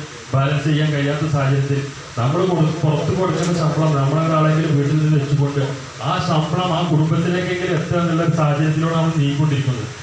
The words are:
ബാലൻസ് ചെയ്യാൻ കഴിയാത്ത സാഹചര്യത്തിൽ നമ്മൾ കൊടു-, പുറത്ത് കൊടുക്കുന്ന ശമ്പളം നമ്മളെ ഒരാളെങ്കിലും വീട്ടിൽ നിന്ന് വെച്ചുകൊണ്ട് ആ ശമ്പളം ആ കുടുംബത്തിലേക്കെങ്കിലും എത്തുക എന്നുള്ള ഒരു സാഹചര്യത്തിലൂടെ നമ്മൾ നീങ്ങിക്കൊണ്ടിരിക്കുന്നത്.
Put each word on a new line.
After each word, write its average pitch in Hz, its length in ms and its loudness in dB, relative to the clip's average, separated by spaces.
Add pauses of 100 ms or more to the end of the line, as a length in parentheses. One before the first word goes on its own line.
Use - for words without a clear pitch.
(340)
ബാലൻസ് 139 300 0
ചെയ്യാൻ 151 280 2
കഴിയാത്ത 147 400 -2
സാഹചര്യത്തിൽ 139 560 0 (300)
നമ്മൾ 151 280 0
കൊടു-, 160 360 2
പുറത്ത് 156 360 0
കൊടുക്കുന്ന 170 360 0
ശമ്പളം 156 420 0
നമ്മളെ 147 320 2
ഒരാളെങ്കിലും 156 500 2
വീട്ടിൽ 143 200 2
നിന്ന് 151 220 2
വെച്ചുകൊണ്ട് 139 560 0 (280)
ആ 147 140 -2 (100)
ശമ്പളം 165 500 0
ആ 175 120 0
കുടുംബത്തിലേക്കെങ്കിലും 175 880 0
എത്തുക 175 220 -2
എന്നുള്ള 165 240 0
ഒരു 156 120 2
സാഹചര്യത്തിലൂടെ 156 600 0
നമ്മൾ 160 220 2
നീങ്ങിക്കൊണ്ടിരിക്കുന്നത്. 139 680 0 (160)